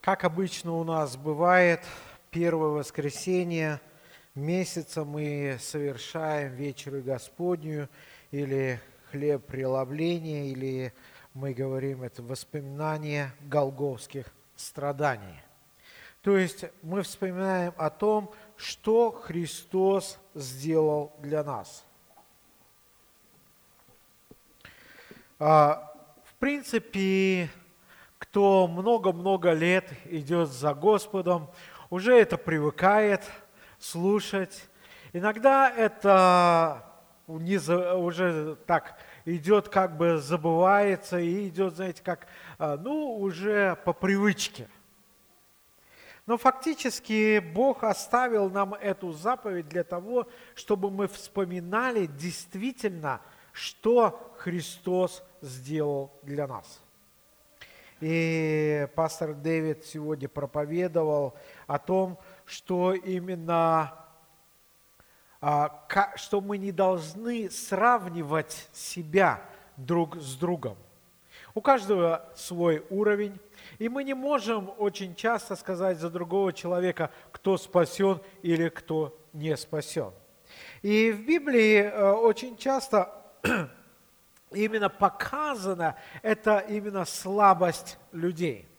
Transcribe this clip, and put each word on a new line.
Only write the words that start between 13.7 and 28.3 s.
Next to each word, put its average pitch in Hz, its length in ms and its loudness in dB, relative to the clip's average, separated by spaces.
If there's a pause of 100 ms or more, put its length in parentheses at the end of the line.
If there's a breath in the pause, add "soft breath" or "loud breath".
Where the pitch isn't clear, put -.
страданий. 135 840 -4 (840 loud breath)
То 202 160 4
есть 185 260 -2 (160)
мы 185 220 -4
вспоминаем 185 720 -2
о 156 140 -2
том, 214 420 0 (240 loud breath)
что 226 540 2
Христос 185 1080 -2 (140)
сделал 151 840 0
для 147 260 -4
нас. 123 400 -10 (3500 loud breath)
А, 151 560 6 (300)
в - 120 -20
принципе, 190 1120 0 (680 loud breath)
кто 196 480 4